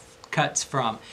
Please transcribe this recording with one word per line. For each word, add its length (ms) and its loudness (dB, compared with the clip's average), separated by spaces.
cuts 320 2
from. 340 0